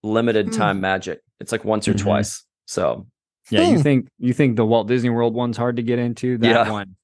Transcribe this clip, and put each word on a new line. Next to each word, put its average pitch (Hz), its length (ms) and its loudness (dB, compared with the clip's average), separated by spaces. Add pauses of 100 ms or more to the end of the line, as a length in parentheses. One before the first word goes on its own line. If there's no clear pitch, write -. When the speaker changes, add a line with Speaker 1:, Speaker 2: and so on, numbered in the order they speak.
Speaker 1:
limited 110 460 2
Speaker 2:
Hmm. - 40 -4
Speaker 1:
time 101 280 0
magic. 95 400 -4 (200)
It's, 98 120 -14
like, 113 120 -4
once 107 240 -2
or 101 60 0
Speaker 3:
Mm-hmm. 101 120 -2
Speaker 1:
twice. - 380 -2 (220)
So 92 400 -4 (440)
Speaker 3:
Yeah, - 120 2
you 330 140 4
Speaker 2:
Hmm. 160 60 2
Speaker 3:
think, 139 260 2 (100)
you 123 140 -2
think 127 240 2
the 113 100 2
Walt 110 220 2
Disney 123 220 0
World 117 220 0
one's 120 240 -4
hard 120 200 -2
to 123 60 -4
get 120 180 -2
into? 123 380 -2
That 117 100 2
Speaker 1:
Yeah. 117 240 4
Speaker 3:
one. 98 320 -8